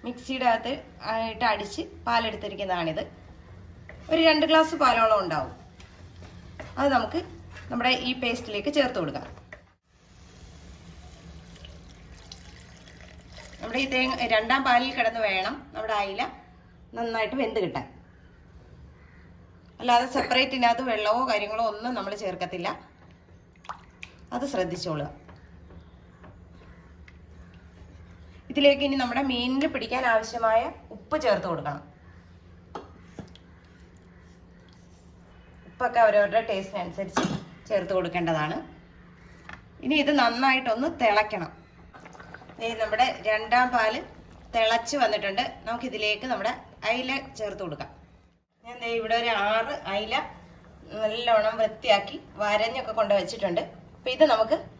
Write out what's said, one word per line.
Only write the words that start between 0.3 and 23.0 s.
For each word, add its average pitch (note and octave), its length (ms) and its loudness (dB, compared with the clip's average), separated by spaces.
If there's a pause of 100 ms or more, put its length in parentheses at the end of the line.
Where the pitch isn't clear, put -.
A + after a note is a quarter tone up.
അകത്ത് A3+ 220 0 (380)
ആയിട്ട് A3+ 400 -2
അടിച്ച് G3+ 320 -4 (240)
പാലെടുത്തിരിക്കുന്നതാണിത്. F#3+ 920 -2 (1080)
ഒരു E4 160 4
രണ്ട് D#4 240 6
ഗ്ലാസ് D#4+ 320 6
പാലോളം A3+ 400 6
ഉണ്ടാവും. D#3+ 300 -4 (1300)
അത് C#4 160 4
നമുക്ക് A#3+ 260 0 (500)
നമ്മുടെ A#3+ 220 2 (160)
ഈ B3+ 120 -2
പേസ്റ്റിലേക്ക് A#3 560 -4
ചേർത്ത് B3 240 2
കൊടുക്കാം. D3 260 -6 (4000)
നമ്മുടെ A3+ 260 -4
ഈ C4+ 100 -8
തേങ്ങ B3+ 400 0
രണ്ടാം A3+ 340 2
പാലിൽ B3+ 300 4
കിടന്ന് A3 300 2
വേണം G3 280 -2 (160)
നമ്മുടെ A3 300 -2
അയില G3 180 -4 (760)
നന്നായിട്ട് A3+ 440 -2
വെന്ത് A#3 220 0
കിട്ടാൻ. C#3 220 -4 (1900)
അല്ലാതെ A#3+ 240 4 (100)
സെപ്പറേറ്റ് C4 420 2
ഇതിനകത്ത് A#3+ 320 2
വെള്ളമോ G#3+ 400 2
കാര്യങ്ങളോ G#3+ 400 -2
ഒന്നും A3 260 -6
നമ്മൾ G3 240 -6
ചേർക്കത്തില്ല, F3 480 -6 (1700)